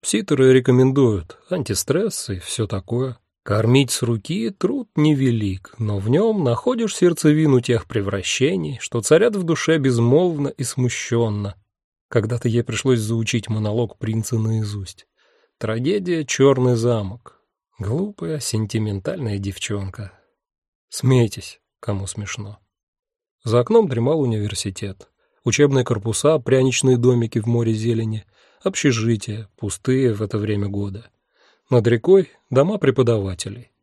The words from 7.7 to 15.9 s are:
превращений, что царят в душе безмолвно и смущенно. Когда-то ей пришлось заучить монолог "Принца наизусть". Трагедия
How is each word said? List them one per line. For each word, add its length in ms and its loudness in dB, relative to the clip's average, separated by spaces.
превращений, 960 -2
что 200 -6
царят 360 4
в 60 -4
душе 340 0
безмолвно 720 2
и 140 -8
смущенно. 920 -4
Когда-то 400 -2
ей 140 0
пришлось 360 0
заучить 480 -4
монолог 500 -4
"Принца 400 -4
наизусть". 720 -6
Трагедия 680 -2